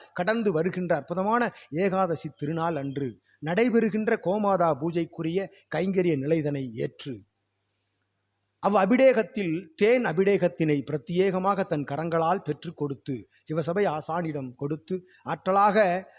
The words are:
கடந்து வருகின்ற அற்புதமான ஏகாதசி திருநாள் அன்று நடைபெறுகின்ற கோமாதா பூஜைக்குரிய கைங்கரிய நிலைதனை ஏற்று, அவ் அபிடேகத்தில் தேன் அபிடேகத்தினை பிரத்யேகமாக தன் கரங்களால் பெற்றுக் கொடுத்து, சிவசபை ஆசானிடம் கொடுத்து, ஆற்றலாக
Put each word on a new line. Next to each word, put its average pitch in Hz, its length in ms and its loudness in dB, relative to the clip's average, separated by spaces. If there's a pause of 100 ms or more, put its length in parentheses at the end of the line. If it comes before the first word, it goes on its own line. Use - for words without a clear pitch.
(140)
கடந்து 202 380 0
வருகின்ற 170 440 0
அற்புதமான 190 580 -2 (160)
ஏகாதசி 175 640 0
திருநாள் 160 400 -2
அன்று 135 460 -6 (240)
நடைபெறுகின்ற 214 760 2
கோமாதா 190 580 2
பூஜைக்குரிய 165 680 -4 (280)
கைங்கரிய 175 420 2
நிலைதனை 139 560 -2
ஏற்று, 127 500 -8 (1400)
அவ் 202 140 2
அபிடேகத்தில் 208 760 4 (220)
தேன் 233 300 4
அபிடேகத்தினை 175 760 2
பிரத்யேகமாக 185 840 0
தன் 147 180 -2
கரங்களால் 160 600 -2
பெற்றுக் 151 340 -8
கொடுத்து, 139 380 -6 (280)
சிவசபை 170 440 -2
ஆசானிடம் 151 680 -6
கொடுத்து, 151 400 -6 (300)
ஆற்றலாக 190 800 2 (160)